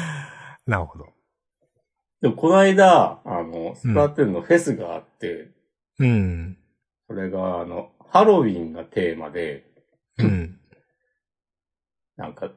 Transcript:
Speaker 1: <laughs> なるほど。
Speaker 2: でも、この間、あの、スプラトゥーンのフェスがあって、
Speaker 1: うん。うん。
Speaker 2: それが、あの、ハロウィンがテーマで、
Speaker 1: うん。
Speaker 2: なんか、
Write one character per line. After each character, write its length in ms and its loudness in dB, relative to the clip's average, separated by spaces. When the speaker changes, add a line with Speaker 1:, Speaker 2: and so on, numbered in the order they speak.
Speaker 1:
<laughs> 40 -6
な 80 0
る 80 -4
ほ 140 -18
ど。 80 -20
Speaker 2:
で 80 2
も、 60 -2
こ 140 0
の 100 6
間、 680 6
あ 180 -6
の、 320 -10
ス 120 -14
プ 60 2
ラ 160 4
ト 120 -4
ゥ 40 4
ー 40 -2
ン 40 -4
の 80 -4
フ 120 2
ェ 60 6
ス 160 -2
が 200 -10
あ 40 -12
っ 40 -16
て、 480 -14
Speaker 1:
う 60 2
ん。 40 4
う 40 4
ん。 440 -2
Speaker 2:
そ 60 -14
れ 180 -8
が、 300 -4
あ 40 -10
の、 260 -12
ハ 140 4
ロ 180 6
ウ 20 0
ィ 160 -2
ン 140 -10
が 100 -14
テ 320 -4
ー 20 -12
マ 140 -12
で、 340 -8
Speaker 1:
う 60 0
ん。 360 -2
Speaker 2:
な 140 -14
ん 40 -20
か、 240 -12